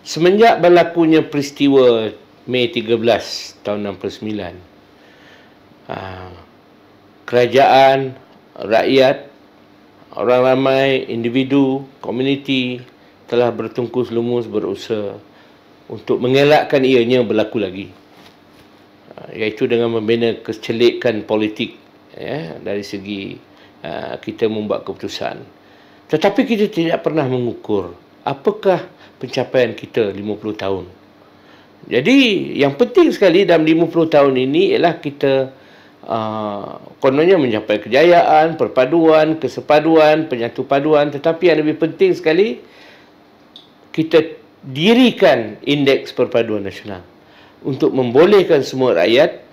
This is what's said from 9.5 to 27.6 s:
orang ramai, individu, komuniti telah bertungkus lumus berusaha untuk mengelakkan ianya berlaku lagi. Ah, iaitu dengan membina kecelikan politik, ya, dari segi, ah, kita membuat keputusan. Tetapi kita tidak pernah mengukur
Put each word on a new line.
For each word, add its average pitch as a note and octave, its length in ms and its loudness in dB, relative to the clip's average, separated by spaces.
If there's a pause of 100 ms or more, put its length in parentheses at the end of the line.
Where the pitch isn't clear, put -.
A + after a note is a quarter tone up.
orang B2 240 2
ramai, C3+ 680 0
individu, C3 800 -2 (160)
komuniti C3 800 -4 (480)
telah A#2+ 260 0
bertungkus A2+ 560 -6
lumus A#2 380 -4
berusaha G2+ 720 -6 (680)
untuk G#2+ 320 -4
mengelakkan C#3 640 2
ianya B2+ 400 2
berlaku G#2+ 380 -2
lagi. F#2+ 320 -8 (1200)
Ah, - 220 -20
iaitu A2 320 -4
dengan A#2 240 0
membina A2+ 480 0
kecelikan A2+ 880 -2
politik, G#2+ 480 -4 (400)
ya, D#3+ 400 -10
dari G2+ 260 -8
segi, G2 540 -12 (480)
ah, - 320 -10
kita A2 320 -6
membuat G#2+ 400 -6
keputusan. - 560 -10 (640)
Tetapi F3 340 0
kita G#3 300 0
tidak E3 340 -2
pernah D3+ 220 -2
mengukur G#2+ 680 -4 (320)